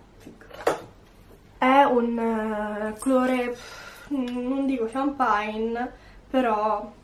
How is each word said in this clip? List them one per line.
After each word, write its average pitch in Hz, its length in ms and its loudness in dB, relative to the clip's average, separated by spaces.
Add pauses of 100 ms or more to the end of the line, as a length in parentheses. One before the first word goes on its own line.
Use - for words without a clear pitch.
(180)
figo. - 280 -20 (1120)
È 269 260 8
un, 233 340 2
eh, 214 840 -4
colore, 254 580 2 (520)
non 254 560 -2
dico 254 200 0
champagne, 233 1080 -2 (380)
però 214 600 0 (140)